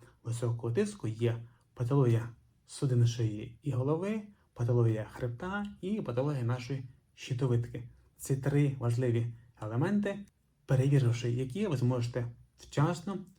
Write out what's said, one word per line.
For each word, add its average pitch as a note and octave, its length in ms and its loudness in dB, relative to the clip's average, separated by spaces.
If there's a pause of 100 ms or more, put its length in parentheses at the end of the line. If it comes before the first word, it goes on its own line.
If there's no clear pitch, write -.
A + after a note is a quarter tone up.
(240)
високого A#2 500 -4
тиску G3+ 340 -2
є A2+ 360 -2 (300)
патологія A#2+ 560 4 (380)
судин A#2+ 400 2
шиї G#2+ 560 -2
і C#3+ 80 -2
голови, E3 500 0 (320)
патологія A#2 580 2
хребта F#3 540 -6 (160)
і G3+ 200 -2
патологія C3 420 -2
нашої B2 400 -4 (320)
щитовидки. A#2+ 680 0 (340)
Ці C3+ 200 -2
три C#3+ 420 2
важливі A#2+ 540 0 (280)
елементи, G3 580 0 (460)
перевіривши B2+ 640 2
які, C3 360 -2
ви C#3+ 100 0
зможете A#2+ 500 0 (300)
вчасно E3+ 600 -2 (220)